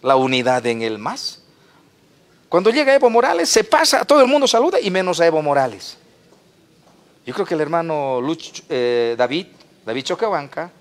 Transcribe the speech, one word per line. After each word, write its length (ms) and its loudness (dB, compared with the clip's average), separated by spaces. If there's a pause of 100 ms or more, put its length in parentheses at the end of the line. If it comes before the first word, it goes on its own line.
la 160 2
unidad 480 0
en 160 -2
el 180 -6
mas? 440 -12 (1040)
Cuando 220 2
llega 240 2
Evo 160 4
Morales, 400 2
se 120 4
pasa, 440 2
todo 160 6
el 40 6
mundo 220 2
saluda 320 2
y 100 -2
menos 300 -2
a 60 4
Evo 160 2
Morales. 560 -2 (1300)
Yo 80 -10
creo 100 -4
que 80 -6
el 80 -2
hermano 640 -2
Luch-, 480 -8
eh, 480 0
David, 300 -2 (360)
David 200 -6
Choquehuanca 760 -6